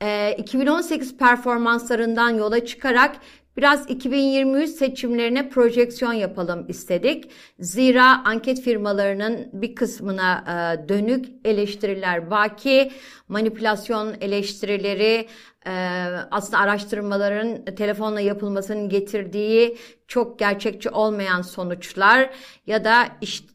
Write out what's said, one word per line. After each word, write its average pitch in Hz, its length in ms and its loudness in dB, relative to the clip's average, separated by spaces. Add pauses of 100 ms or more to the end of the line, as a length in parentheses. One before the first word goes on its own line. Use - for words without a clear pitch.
e, 208 360 -2
iki 262 220 -4
bin 277 80 0
on 330 140 2
sekiz 311 360 -6
performanslarından 233 1120 2
yola 220 360 0
çıkarak 262 500 2 (420)
biraz - 320 4
iki 254 220 -4
bin 277 60 0
yirmi 269 460 2
üç 302 60 -4
seçimlerine 254 800 -2
projeksiyon 240 640 2
yapalım 175 560 -4
istedik. 190 600 -2 (280)
Zira 254 640 4
anket 226 360 -2
firmalarının 202 920 -2
bir 196 220 -6
kısmına, 190 720 -2
e, 170 420 -4
dönük 226 360 0 (200)
eleştiriler 196 840 -2
baki, 262 600 2 (360)
manipülasyon 214 920 -2
eleştirileri, 202 1080 -2 (400)
e, 185 40 -6 (600)
aslında 202 260 -2
araştırmaların 202 1080 -2
telefonla 208 560 -4
yapılmasının 202 680 -4
getirdiği 208 880 0 (300)
çok 240 320 -2
gerçekçi 202 500 -2
olmayan 196 520 0
sonuçlar 190 880 2 (380)
ya 208 180 0
da 233 220 4 (140)
iş-, - 220 -8 (120)